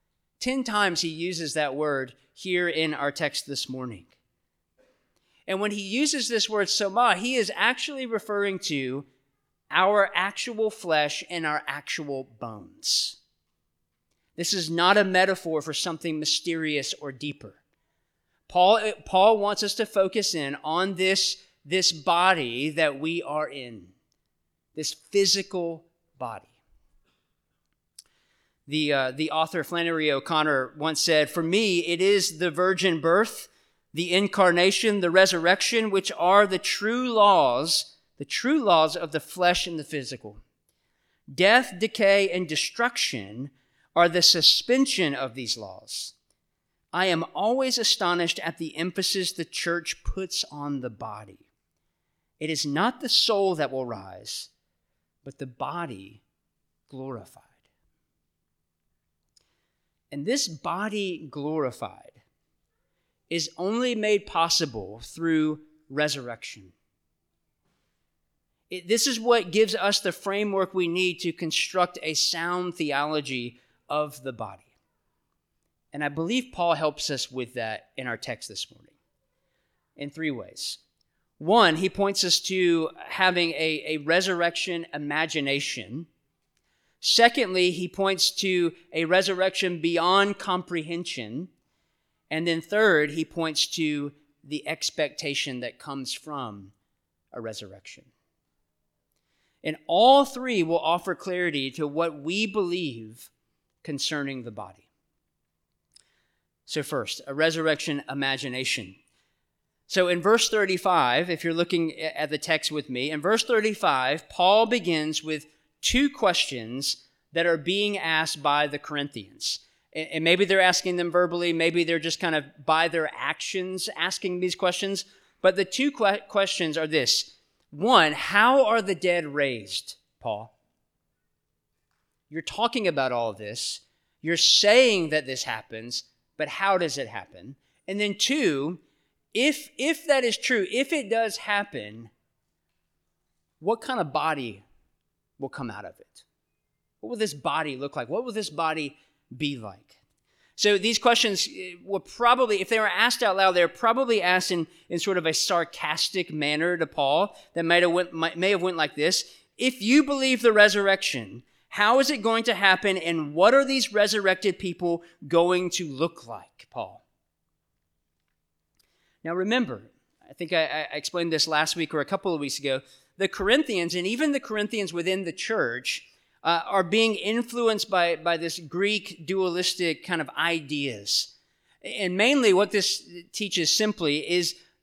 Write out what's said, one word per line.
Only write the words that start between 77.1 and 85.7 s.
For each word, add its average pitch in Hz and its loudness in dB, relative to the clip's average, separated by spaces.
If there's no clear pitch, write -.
with 123 -8
that 110 -8
in 127 -8
our 117 -4
text - -10
this - -12
morning - -20
in 143 -10
three 156 -4
ways. - -10
One, 180 6
he 185 0
points 196 0
us 175 2
to 175 0
having 175 2
a, 156 -2
a 156 -2
resurrection 170 0
imagination. 147 -4